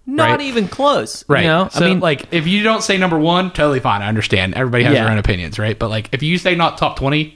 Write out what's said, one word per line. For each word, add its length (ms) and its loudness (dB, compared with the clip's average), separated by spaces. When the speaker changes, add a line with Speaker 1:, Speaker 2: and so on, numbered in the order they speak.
Speaker 1:
Not 240 0
Speaker 2:
right? 120 0
Speaker 1:
even 260 -2
close, 600 -2
Speaker 2:
Right. 140 4
Speaker 1:
you 60 2
know? 240 2
Speaker 2:
So, 120 2
Speaker 1:
I 40 4
mean, 120 2
Speaker 2:
like, 300 -2
if 160 0
you 160 2
don't 200 0
say 160 0
number 200 2
one, 320 2
totally 300 0
fine. 220 0
I 60 -4
understand. 460 0
Everybody 300 0
has 100 4
Speaker 1:
Yeah. 100 2
Speaker 2:
their 80 2
own 60 0
opinions, 400 -2
right? 200 -2
But, 120 -2
like, 220 -6
if 100 -4
you 160 0
say 160 -2
not 240 0
top 200 -2
twenty, 360 -2